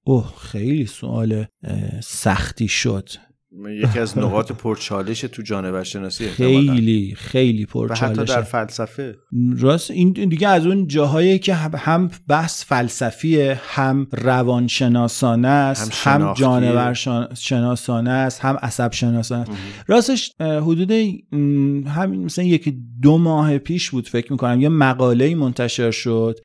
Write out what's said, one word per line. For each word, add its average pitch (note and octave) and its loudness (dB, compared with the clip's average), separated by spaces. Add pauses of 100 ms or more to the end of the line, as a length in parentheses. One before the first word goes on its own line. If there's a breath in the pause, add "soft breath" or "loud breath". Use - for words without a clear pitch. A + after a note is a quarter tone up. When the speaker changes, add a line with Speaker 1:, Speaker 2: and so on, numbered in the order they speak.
Speaker 1:
اوه، B2+ 0
خیلی B2 -4
سوال، A2+ -4
اه، G#2+ -4 (580)
سختی - -4
شد. G2 -2 (760)
Speaker 2:
یکی A#2+ 2
از G#2+ -4
نقاط G#2+ 0
Speaker 1:
<laughs> - -12
Speaker 2:
پرچالش G#2 -4
تو A#2+ -10
جانورشناسی F#2+ -8
احتمالاً. C3 4
Speaker 1:
خیلی، A2 2
خیلی A#2+ 0
Speaker 2:
و - -4
حتی - -10
Speaker 1:
پرچالشه. A2+ -2
Speaker 2:
در A#2+ 2
فلسفه. A2+ -6 (440)
Speaker 1:
راست، C#3+ 2
این F3+ 4
دیگه F#3 0
از F3+ 4
اون F#3+ 2
جاهایی D#3 2
که F#3+ 0
هم، D#3 -2
هم E3+ 0 (180)
بحث D#3+ 0
فلسفیه، C3+ 0
هم C3+ -2
روانشناسانه A#2+ 2
است، C3+ 0
Speaker 2:
هم C#3 4
Speaker 1:
هم D3 4
Speaker 2:
شناختیه. G2+ 0
Speaker 1:
جانور B2 2
شان-، A#2+ -4
شناسانه A#2+ -2
است، C3 -2
هم C3+ 0
عصب A#2+ -2
شناسانه A#2 -2
است. A2+ -8
Speaker 2:
مهم. G2+ -8 (280 loud breath)
Speaker 1:
راستش، A#3 2
اه، D#3 -2
حدود، E3 2
م، C#3+ 0
همین F#3 -4
مثلاً F3 -2
یکی D#3 2 (240)
دو D3 8
ماه D#3 2
پیش E3 -4
بود B2 -4
فکر A#2 -4
می‌کنم، B2 2
یه D3 4
مقاله‌ای C3 4
منتشر B2 0
شد A2+ -2